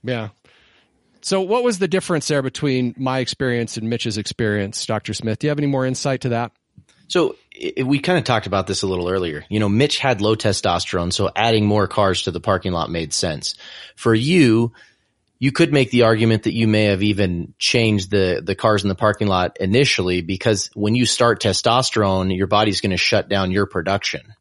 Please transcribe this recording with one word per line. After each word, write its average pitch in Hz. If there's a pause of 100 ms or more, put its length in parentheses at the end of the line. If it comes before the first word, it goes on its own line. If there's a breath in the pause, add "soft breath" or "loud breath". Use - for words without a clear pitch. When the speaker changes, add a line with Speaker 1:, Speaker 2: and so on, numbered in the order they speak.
Speaker 1:
Yeah. 117 (920 soft breath)
So 190
what 214
was 233
the 190
difference 170
there 143
between 127
my 131
experience 120
and 110
Mitch's 113
experience, 104
Doctor 107
Smith? 110
Do 147
you -
have 147
any 147
more 135
insight 131
to 135
that? 117 (560 soft breath)
Speaker 2:
So - (240)
i-, -
we 139
kinda 175
talked 113
about 95
this 95
a 98
little 90
earlier. 87
You 104
know, 104
Mitch 123
had 120
low 107
testosterone, 90
so 98
adding 110
more 104
cars 95
to 92
the 85
parking 92
lot 82
made 82
sense. - (400 loud breath)
For 117
you, 117 (680 soft breath)
you 131
could 143
make 135
the 120
argument 113
that -
you 113
may 107
have 98
even 95
changed 104
the, 95
the 95
cars 107
in 101
the 95
parking 107
lot 90
initially, 95
because 95
when 104
you 123
start 117
testosterone, 98
your 95
body's 104
gonna 95
shut 95
down 98
your 98
production. 92